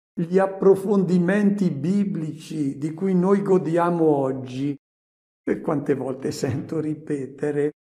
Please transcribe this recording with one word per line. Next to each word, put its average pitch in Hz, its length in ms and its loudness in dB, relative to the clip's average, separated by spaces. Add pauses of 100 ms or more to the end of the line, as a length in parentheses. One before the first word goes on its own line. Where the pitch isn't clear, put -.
(140)
gli 180 240 0
approfondimenti 190 1300 2
biblici 156 1080 -4
di 156 160 -6
cui 190 200 0
noi 185 280 4
godiamo 170 600 2
oggi. 135 720 0 (720)
E - 140 -2
quante 143 340 -2
volte 127 360 -4
sento 147 500 -4
ripetere, 147 920 -4 (120)